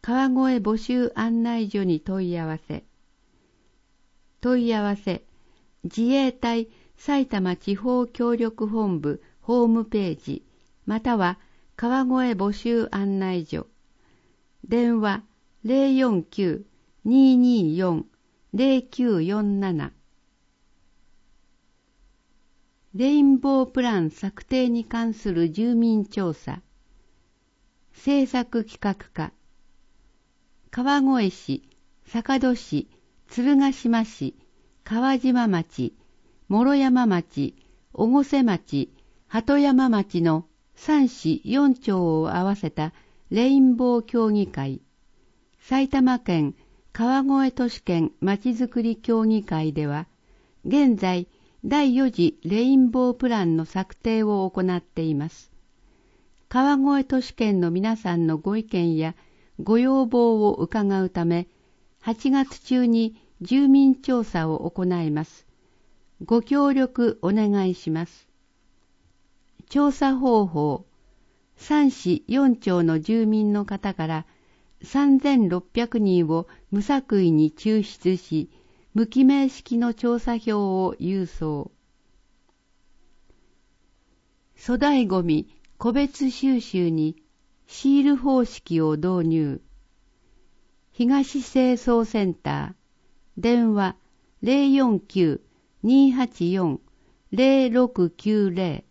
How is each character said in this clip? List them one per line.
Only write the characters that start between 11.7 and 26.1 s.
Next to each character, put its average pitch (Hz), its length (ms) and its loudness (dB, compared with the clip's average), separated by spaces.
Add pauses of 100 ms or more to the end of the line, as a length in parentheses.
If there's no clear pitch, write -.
川 247 260 -2
越 254 340 0
募 196 160 -2
集 233 400 -2
案 196 280 -4
内 185 260 -4
所。 - 220 -10 (1000)
電 233 340 0
話、 208 220 -4 (400)
零 269 320 2
四 233 280 0
九 190 420 -6 (380)
二 262 340 6
二 226 400 2
四 175 280 -2 (480)
零 262 280 2
九 240 400 -2
四 202 380 -2
七。 165 340 -4 (3000)
レ 254 200 0
イ 294 80 4
ン 277 180 6
ボ 269 240 2
ー - 20 0
プ 254 160 -4
ラ 226 180 0
ン 160 100 0
策 - 340 -12
定 254 260 0
に 233 160 -2
関 233 280 -4
す 214 200 -6
る 165 160 0
住 220 260 -2
民 226 300 0
調 180 280 -6